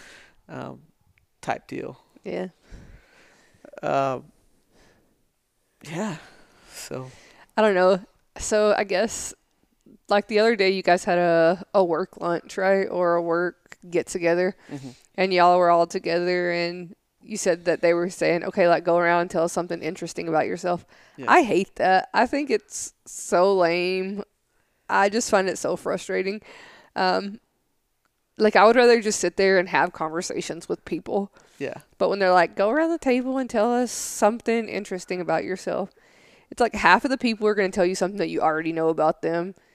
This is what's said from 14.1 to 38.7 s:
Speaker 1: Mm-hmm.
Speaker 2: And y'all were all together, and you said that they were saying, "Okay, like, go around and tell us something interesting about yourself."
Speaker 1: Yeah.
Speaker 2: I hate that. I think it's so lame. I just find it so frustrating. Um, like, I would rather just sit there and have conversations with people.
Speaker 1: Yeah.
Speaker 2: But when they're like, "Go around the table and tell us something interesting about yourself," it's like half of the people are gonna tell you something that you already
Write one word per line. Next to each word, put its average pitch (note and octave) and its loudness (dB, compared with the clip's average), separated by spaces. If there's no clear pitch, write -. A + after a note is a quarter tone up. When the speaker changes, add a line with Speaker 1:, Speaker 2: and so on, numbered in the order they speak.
Speaker 1:
Mm-hmm. C3+ -14
Speaker 2:
And F#3+ 0
y'all F3 6
were F3+ 4
all E3+ 4
together, F3 -2
and F3 -6
you - -12
said F3 -2
that E3 0
they E3+ 4
were F3 0
saying, E3 0
"Okay, F#3 2
like, E3+ 4
go F3 2
around F3 2
and F3+ -4
tell E3 0
us E3+ -2
something E3+ -6
interesting E3+ -8
about D#3 0
yourself." F3 -4
Speaker 1:
Yeah. B2+ -4
Speaker 2:
I B3 6
hate G3 -2
that. F#3 2
I G#3+ 2
think C#4 -4
it's - -6
so F#3+ 0
lame. F#3 -2
I G3 2
just A3 -2
find F#3+ 2
it F3+ -4
so E3 -4
frustrating. F#3+ -6
Um, F#3+ -2
like, G#3+ 2
I G3+ 8
would A#3 6
rather A#3+ 6
just G#3 -4
sit F3 -2
there F#3+ 4
and F3+ -2
have E3+ 0
conversations E3 -8
with - -6
people. F#3 -6
Speaker 1:
Yeah. C#3 -8
Speaker 2:
But F3+ 0
when G3 -2
they're F#3 4
like, F3 4
"Go G3+ 0
around D#4+ 0
the E4+ -2
table B3+ -2
and C4 -4
tell A#3 0
us A#3+ -2
something A3+ -2
interesting F#3 -8
about D#3+ -2
yourself," F#3 -6
it's - -12
like A3+ 0
half G3 4
of B3+ -2
the C4 0
people A3 -2
are G#3 2
gonna G3 0
tell F#3+ 0
you F#3 0
something G3 -4
that E3 -2
you E3 -4
already D#3+ 0